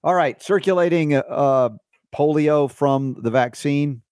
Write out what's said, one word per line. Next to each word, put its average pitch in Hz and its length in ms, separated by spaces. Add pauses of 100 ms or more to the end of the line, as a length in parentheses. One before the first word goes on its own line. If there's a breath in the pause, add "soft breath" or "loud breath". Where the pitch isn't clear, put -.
All 175 100
right, 156 260
circulating, 175 720
uh, 135 560 (440)
polio 151 560
from 135 500
the 117 100
vaccine. 131 800